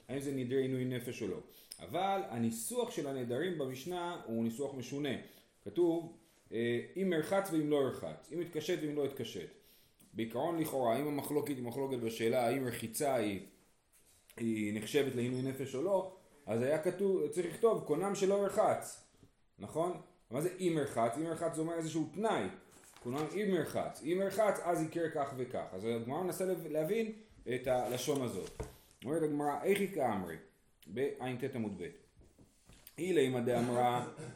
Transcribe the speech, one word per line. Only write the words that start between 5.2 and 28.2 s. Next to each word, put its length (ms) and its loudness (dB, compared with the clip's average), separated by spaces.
כתוב, 520 2
אה, 280 0
"אם 160 2
ארחץ 380 2
ואם 180 2
לא 120 4
ארחץ, 500 -4
אם 100 -4
אתקשט 400 -2
ואם 140 -2
לא 100 2
אתקשט." 440 -6
בעיקרון, 460 -2
לכאורה, 400 2
אם 80 0
המחלוקת 480 -2
היא 80 -6
מחלוקת 340 -2
בשאלה 500 2
האם 200 2
רחיצה 480 -2
היא, 240 0
היא 420 0
נחשבת 360 2
לעינוי 260 0
נפש 340 -4
או 60 -2
לא, 340 0
אז 160 0
היה 220 2
כתוב, 440 2
צריך 200 0
לכתוב, 360 4
"קונם 320 2
שלא 280 4
ארחץ", 600 2
נכון? 420 -2
מה 100 0
זה 80 2
"אם 180 4
ארחץ"? 400 2
"אם 100 0
ארחץ" 280 0
זה 60 -2
אומר 120 0
איזשהו 400 0
תנאי. 300 2
"קונם 220 -2
אם 200 2
ארחץ". 500 -2
אם 160 0
ארחץ, 420 2
אז 200 2
יקרה 260 -2
כך 280 -2
וכך. 340 -4
אז 140 -6
הגמרא 380 -2
מנסה 220 0
לב-, 220 -2
להבין 440 0
את 120 -2
הלשון 540 2